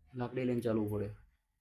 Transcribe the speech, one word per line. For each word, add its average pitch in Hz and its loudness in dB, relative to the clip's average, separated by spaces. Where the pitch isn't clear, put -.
લાકડી 123 -2
લઈને 123 2
ચાલવું 110 2
પડે. 104 -2